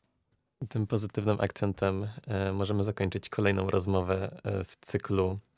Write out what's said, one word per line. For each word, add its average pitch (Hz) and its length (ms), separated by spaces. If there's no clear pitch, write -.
Tym 107 180
pozytywnym 104 540
akcentem, 98 680
e, 98 260
możemy 98 300
zakończyć 101 460
kolejną 98 420
rozmowę, 95 720
e, 98 200
w - 120
cyklu, 95 600